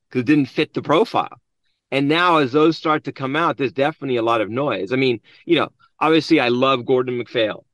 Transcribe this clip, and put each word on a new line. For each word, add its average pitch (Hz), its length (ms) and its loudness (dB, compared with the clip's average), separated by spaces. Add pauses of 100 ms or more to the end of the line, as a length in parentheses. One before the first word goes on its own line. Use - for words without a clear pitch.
(100)
'cause 127 120 -4
it 113 40 -8
didn't 143 200 4
fit - 280 -4
the 127 80 -4
profile. 139 580 -2 (520)
And 139 160 0
now 170 300 2
as 135 120 0
those 156 260 2
start 151 280 -2
to 135 80 -10
come 135 240 -6
out, 160 220 -2
there's 131 140 -4
definitely 139 440 -4
a 117 60 -2
lot 117 180 0
of 104 100 -4
noise. 113 420 -4
I 131 40 0
mean, 131 240 0 (240)
you 165 100 2
know, 127 140 0 (320)
obviously 156 400 2
I 123 80 2
love 127 360 0
Gordon 127 320 0
MacPhail 110 580 -4